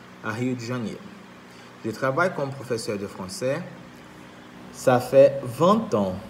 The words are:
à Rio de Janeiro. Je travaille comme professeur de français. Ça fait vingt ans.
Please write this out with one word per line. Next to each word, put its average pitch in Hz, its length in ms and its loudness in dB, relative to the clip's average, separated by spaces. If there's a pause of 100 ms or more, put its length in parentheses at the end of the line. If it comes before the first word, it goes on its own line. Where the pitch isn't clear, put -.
(240)
à 110 60 -6
Rio 123 240 -2
de 123 60 -8
Janeiro. 117 380 -6 (880)
Je 113 60 -4
travaille 139 440 0
comme 139 160 -4
professeur 117 480 -6
de 101 80 -8
français. 127 560 -6 (1080)
Ça 123 280 4
fait 135 420 6
vingt 175 520 2
ans. 98 200 0 (160)